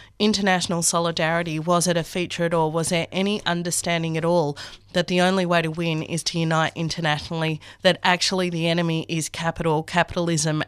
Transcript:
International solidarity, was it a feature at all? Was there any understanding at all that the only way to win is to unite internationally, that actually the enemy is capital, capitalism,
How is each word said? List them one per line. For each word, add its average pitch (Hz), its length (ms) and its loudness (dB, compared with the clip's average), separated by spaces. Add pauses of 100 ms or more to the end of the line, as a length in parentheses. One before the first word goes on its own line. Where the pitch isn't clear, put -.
(200)
International 196 640 2
solidarity, 170 800 0
was 170 260 2
it 175 120 2
a 165 60 0
feature 175 420 -4
at 170 80 0
all? 160 180 2
Was 160 180 -2
there 165 220 0
any 202 340 -2
understanding 170 720 -2
at 160 80 -2
all 165 340 2 (360)
that 180 140 0
the 180 120 2
only 185 260 4
way 170 160 2
to 160 100 -2
win 160 300 -2
is 160 240 -4
to - 140 -2
unite 160 360 2
internationally, 160 840 -2 (220)
that 185 220 4
actually 180 460 2
the 170 200 -2
enemy 165 400 0
is 160 180 -4
capital, 165 560 -2
capitalism, 160 840 0